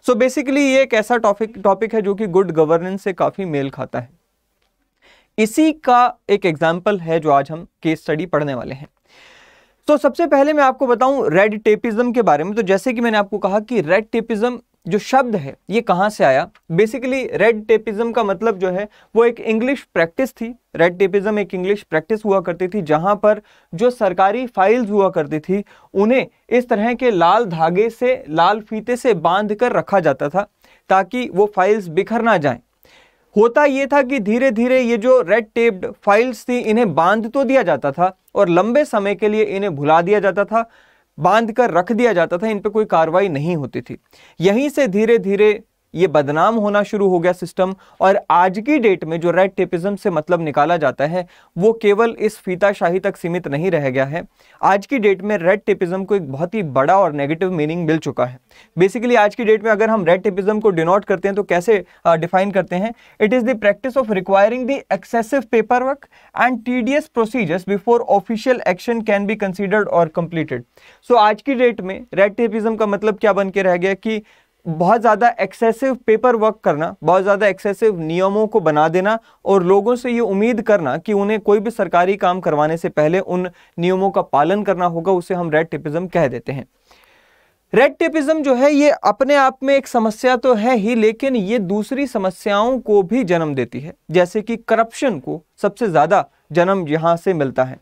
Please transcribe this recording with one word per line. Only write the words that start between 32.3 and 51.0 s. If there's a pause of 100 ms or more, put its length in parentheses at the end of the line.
जाएं। (800)
होता
ये
था
कि
धीरे
धीरे
ये
जो
रेड
टेप्ड (100)
फाइल्स
थी
इन्हें
बांध
तो
दिया
जाता
था (160)
और
लंबे
समय
के
लिए
इन्हें
भुला
दिया
जाता
था, (480)
बांध
कर
रख
दिया
जाता
था,
इन
पे
कोई
कार्रवाई
नहीं
होती
थी। (420)
यहीं
से
धीरे
धीरे (320)
ये
बदनाम
होना
शुरू
हो
गया
सिस्टम (260)
और (100)
आज
की
डेट
में
जो
रेड
टेपिज्म
से
मतलब
निकाला
जाता